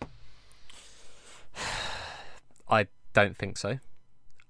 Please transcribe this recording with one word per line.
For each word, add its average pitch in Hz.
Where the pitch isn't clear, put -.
<sighs> -
I 107
don't 101
think 98
so. 117